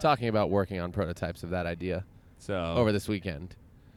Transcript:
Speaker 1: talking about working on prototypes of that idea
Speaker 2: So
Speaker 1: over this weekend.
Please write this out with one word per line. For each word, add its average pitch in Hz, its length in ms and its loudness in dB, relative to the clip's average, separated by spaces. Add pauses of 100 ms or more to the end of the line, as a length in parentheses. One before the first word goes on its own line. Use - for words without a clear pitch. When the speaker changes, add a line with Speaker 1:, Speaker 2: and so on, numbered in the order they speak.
Speaker 1:
talking 131 280 4
about 107 200 4
working 95 320 2
on 87 120 -4
prototypes 85 500 -2
of 87 80 -8
that 87 160 -2
idea 87 400 -4 (320)
Speaker 2:
So - 180 -6
Speaker 1:
over 92 340 2
this 104 160 0
weekend. 90 480 -6 (420)